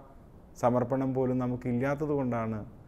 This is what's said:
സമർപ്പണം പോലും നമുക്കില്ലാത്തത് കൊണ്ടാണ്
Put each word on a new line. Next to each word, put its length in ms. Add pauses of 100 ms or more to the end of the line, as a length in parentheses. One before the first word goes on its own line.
(600)
സമർപ്പണം 540
പോലും 240
നമുക്കില്ലാത്തത് 800
കൊണ്ടാണ് 460 (240)